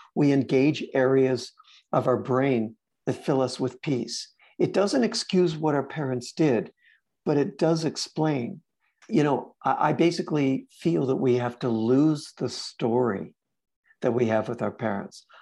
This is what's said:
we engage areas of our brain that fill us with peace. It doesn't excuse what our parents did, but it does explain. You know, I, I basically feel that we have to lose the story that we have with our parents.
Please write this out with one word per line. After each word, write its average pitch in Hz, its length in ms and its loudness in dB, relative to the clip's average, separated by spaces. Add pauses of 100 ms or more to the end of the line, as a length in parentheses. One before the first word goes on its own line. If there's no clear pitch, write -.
(140)
we 143 180 4
engage 135 520 2 (100)
areas 131 580 2 (400)
of 131 140 0
our 127 100 2
brain 120 600 0 (300)
that - 180 -4
fill 135 180 2
us 123 160 -4
with - 240 -6
peace. - 500 -6 (260)
It - 140 0
doesn't 202 320 2
excuse 180 520 0
what 156 180 0
our 139 80 0
parents 135 500 -6
did, 147 400 2 (520)
but 151 120 2
it - 220 -2
does 160 260 2
explain. - 800 -4 (460)
You 151 160 2
know, 139 300 -2 (100)
I, - 260 0
I - 20 2
basically 156 800 0
feel 165 360 -2
that 131 100 0
we 127 200 2
have 120 240 -4
to 131 80 -2
lose 131 720 2
the 131 100 -4
story 117 840 -4 (640)
that 127 120 0
we 120 140 0
have 110 220 0
with 120 140 -8
our 104 80 -2
parents. - 560 -8 (160)